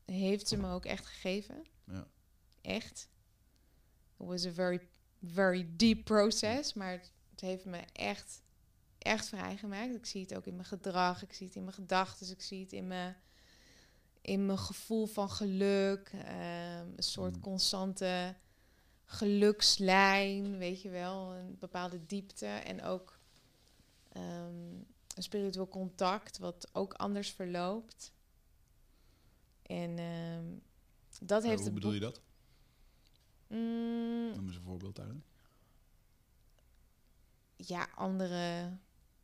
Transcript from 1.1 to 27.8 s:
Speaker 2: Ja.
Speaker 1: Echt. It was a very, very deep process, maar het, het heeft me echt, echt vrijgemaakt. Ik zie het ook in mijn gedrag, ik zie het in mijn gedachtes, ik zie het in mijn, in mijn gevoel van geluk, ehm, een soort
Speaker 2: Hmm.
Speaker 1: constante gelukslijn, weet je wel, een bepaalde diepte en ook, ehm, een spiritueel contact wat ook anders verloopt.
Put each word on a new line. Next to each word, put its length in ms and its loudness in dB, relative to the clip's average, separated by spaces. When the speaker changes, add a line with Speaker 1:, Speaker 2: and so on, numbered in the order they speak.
Speaker 2:
Ja. 220 -8
Speaker 1:
Echt. 480 -6
It 80 -10
was 200 -2
a 60 -4
very, 360 0
very 520 4
deep 280 8
process, 680 4
maar 160 -4
het, 220 -10
het 100 -20
heeft 240 -2
me 140 -6
echt, 500 -6
echt 300 0
vrijgemaakt. 680 -6
Ik 120 -10
zie 160 -6
het 120 -8
ook 120 -8
in 80 -6
mijn 140 -10
gedrag, 540 2
ik 100 -12
zie 140 -12
het 100 -16
in 60 -6
mijn 120 -8
gedachtes, 560 0
ik 120 -12
zie 200 -8
het 100 -12
in 140 -6
mijn, 300 -4
in 260 2
mijn 120 2
gevoel 480 0
van 240 0
geluk, 840 4
ehm, 760 -6
een 60 -6
soort 300 0
Speaker 2:
Hmm. 100 -6
Speaker 1:
constante 960 0
gelukslijn, 1500 6
weet 240 -2
je 80 -10
wel, 440 -4
een 240 -12
bepaalde 480 -6
diepte 400 -6
en 360 -6
ook, 360 -6
ehm, 460 -8
een 80 -10
spiritueel 460 -2
contact 680 -2
wat 340 -8
ook 220 -2
anders 380 -2
verloopt. 800 -4